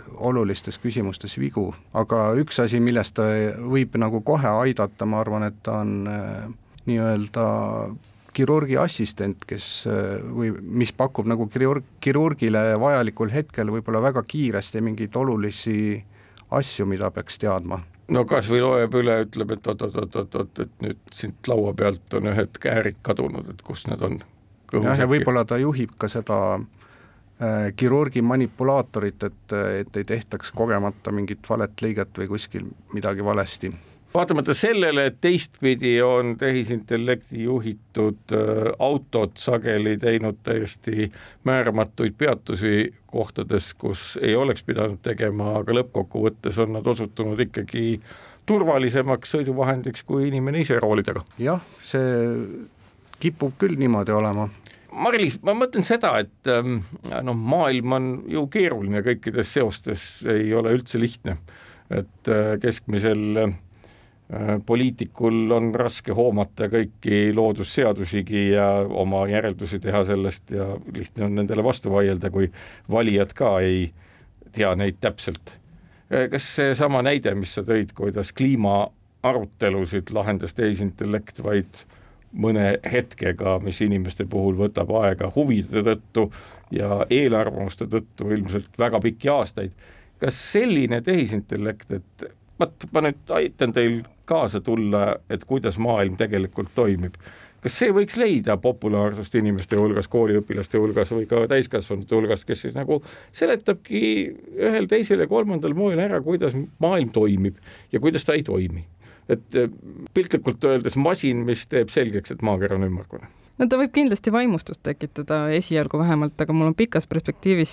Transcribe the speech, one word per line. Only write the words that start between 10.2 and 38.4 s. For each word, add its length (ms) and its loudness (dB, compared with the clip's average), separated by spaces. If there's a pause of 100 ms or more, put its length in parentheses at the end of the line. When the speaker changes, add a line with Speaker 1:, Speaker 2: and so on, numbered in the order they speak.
Speaker 1:
või 380 -4
mis 320 0
pakub 340 -2
nagu 200 0
kirurg-, 360 0 (160)
kirurgile 800 2
vajalikul 500 0
hetkel 380 -4
võib-olla 340 -2
väga 220 0
kiiresti 580 -2
mingeid 340 -4
olulisi 880 -2 (480)
asju, 340 -2
mida 260 -2
peaks 260 -10
teadma. 460 -4 (240)
Speaker 2:
No 220 2
kas 200 0
või 120 4
loeb 380 2
üle, 260 2
ütleb, 300 -4
et 120 -8
oot, 140 -4
oot, 160 -6
oot, 180 -6
oot, 200 -6
oot, 240 -6
et 260 -8
nüüd 140 -8 (140)
siit 360 -10
laua 240 2
pealt 400 -2
on 160 0
ühed 320 -2
käärid 400 0
kadunud, 480 -4
et 160 -16
kus 240 -10
need 160 -4
on? 140 -4 (500)
Kõhu 140 0
Speaker 1:
Jah, 120 2
ja 80 2
Speaker 2:
sekki. 120 2
Speaker 1:
võib-olla 300 2
ta 160 -2
juhib 360 -2
ka 140 -4
seda, 260 -2 (200)
äh, 1160 -6
kirurgi 460 2
manipulaatorit, 1040 0
et, 340 -6 (240)
et 160 -8
ei 160 -4
tehtaks 380 -8
kogemata 600 -2
mingit 380 -6
valet 320 -2
lõiget 360 -4
või 180 -6
kuskil 360 -10 (220)
midagi 320 -4
valesti. 480 -2 (420)
Speaker 2:
Vaatamata 400 2
sellele, 540 2
et 120 -6
teistpidi 800 2
on 380 2
tehisintellekti 1040 -2
juhitud, 880 -2
äh, 380 0 (100)